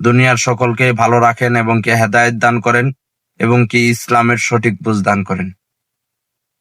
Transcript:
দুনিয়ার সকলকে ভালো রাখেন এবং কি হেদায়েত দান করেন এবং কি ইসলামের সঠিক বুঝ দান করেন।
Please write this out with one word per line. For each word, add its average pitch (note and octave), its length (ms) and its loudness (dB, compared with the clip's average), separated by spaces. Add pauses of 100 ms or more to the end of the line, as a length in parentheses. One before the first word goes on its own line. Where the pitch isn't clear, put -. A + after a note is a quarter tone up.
দুনিয়ার B2 360 2
সকলকে B2 560 -2
ভালো A#2 260 2
রাখেন A#2+ 360 0
এবং A2+ 260 0
কি A#2 100 -2
হেদায়েত A#2 420 2
দান A#2 260 0
করেন A#2+ 320 0 (480)
এবং A#2+ 280 2
কি A#2+ 220 0
ইসলামের A#2+ 480 0
সঠিক A2+ 460 -2
বুঝ G#2 200 -2
দান G2+ 200 0
করেন। F#2 280 -6 (1080)